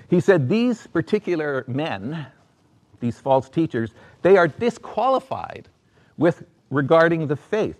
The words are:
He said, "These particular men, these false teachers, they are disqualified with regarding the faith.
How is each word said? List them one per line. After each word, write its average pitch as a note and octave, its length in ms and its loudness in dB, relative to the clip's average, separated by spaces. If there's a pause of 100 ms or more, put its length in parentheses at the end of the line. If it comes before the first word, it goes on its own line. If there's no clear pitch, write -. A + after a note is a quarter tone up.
He F3 100 2
said, D#3+ 300 2
"These A#3 380 -2
particular D#3+ 800 -4
men, C3+ 600 -6 (720)
these A#2+ 200 -6
false C3+ 300 0
teachers, B2+ 420 -4 (320)
they F#3+ 140 6
are F3 100 4
disqualified - 1200 -4 (480)
with E3 280 0 (260)
regarding E3 560 2
the C#3+ 80 -4
faith. F3+ 440 -4